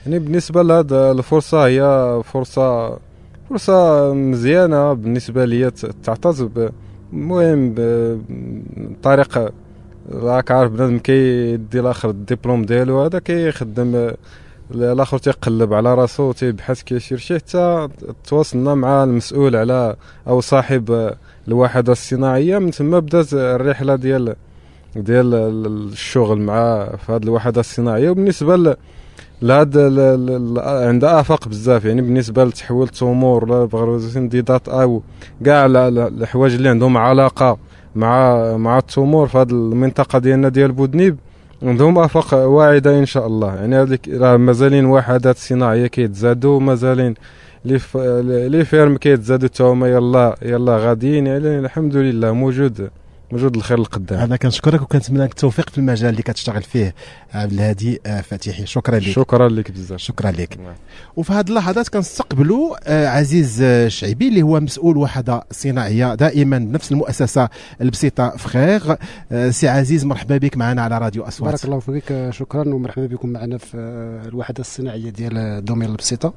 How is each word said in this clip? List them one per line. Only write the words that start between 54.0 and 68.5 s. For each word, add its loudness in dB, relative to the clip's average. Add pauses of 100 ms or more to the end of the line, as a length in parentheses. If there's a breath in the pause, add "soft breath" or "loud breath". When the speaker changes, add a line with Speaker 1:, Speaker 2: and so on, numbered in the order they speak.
Speaker 2:
أنا 0
كنشكرك 0
وكنتمنى 0
لك -2
التوفيق -2
في -10
المجال 0
اللي -2
كتشتغل -6
فيه -4 (380 loud breath)
عبد -6
الهادي، -2
آه، -6
فتيحي. -10
شكرًا -2
لك. 0
Speaker 1:
شكرًا 2
لك -4
بزاف. -14
Speaker 2:
شكرًا -4
لك. -10
Speaker 1:
نعم. -18 (420 loud breath)
Speaker 2:
وفي -4
هاد 0
اللحظات -2
كنستقبلوا، -2
آه، 0
عزيز، 0
آه، 4
شعيبي -4
اللي 2
هو 2
مسؤول 0
وحدة -2
صناعية -2
دائمًا 2
بنفس -6
المؤسسة 0 (320 loud breath)
البسيطة -2
فخيغ. 0 (360 loud breath)